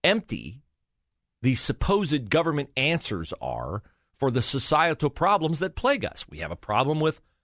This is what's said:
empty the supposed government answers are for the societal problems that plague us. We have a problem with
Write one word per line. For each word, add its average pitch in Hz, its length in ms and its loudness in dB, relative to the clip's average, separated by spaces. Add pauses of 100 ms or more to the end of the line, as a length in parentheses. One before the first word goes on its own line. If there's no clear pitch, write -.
empty 117 560 -2 (800)
the 127 140 2
supposed 147 760 0
government 151 480 2
answers 131 640 -2
are 65 420 -6 (360)
for 135 120 2
the 120 120 2
societal 151 640 2
problems 165 520 0
that 185 160 -4
plague 254 280 0
us. - 240 -8
We 76 100 -16
have 78 120 -8
a 87 60 -8
problem 135 440 0
with 156 200 0 (240)